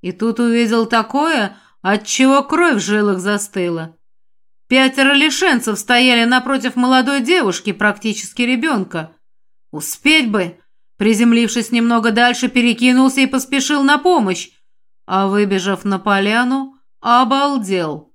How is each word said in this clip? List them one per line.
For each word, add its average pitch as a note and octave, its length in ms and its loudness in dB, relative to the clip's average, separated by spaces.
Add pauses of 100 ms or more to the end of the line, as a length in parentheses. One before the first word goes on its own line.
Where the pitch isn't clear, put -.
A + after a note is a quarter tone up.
И F#3 100 -8
тут A3+ 280 -4
увидел A#3 460 2
такое, A#3+ 720 -2 (240)
от G#3+ 240 -2
чего C4+ 380 2
кровь D#4+ 320 0
в G#3 40 0
жилах G#3 400 0
застыла. F3 760 -6 (720)
Пятеро C4 460 2
лишенцев C#4 640 0
стояли B3 480 2
напротив B3+ 500 -2
молодой B3+ 460 2
девушки, A#3 500 -2
практически G#3 720 -4
ребёнка. A#3 720 -4 (600)
Успеть C4+ 560 -2
бы! F3+ 260 -4 (400)
Приземлившись A3+ 760 0
немного A#3 400 0
дальше, A#3+ 360 0
перекинулся B3+ 720 2
и C4+ 60 4
поспешил C4+ 580 -2
на C#4+ 140 2
помощь. C#4+ 540 0 (540)
А F#3+ 220 -2
выбежав G3 560 -2
на G3 160 -2
поляну, A3+ 760 -2 (260)
обалдел. A3+ 1120 0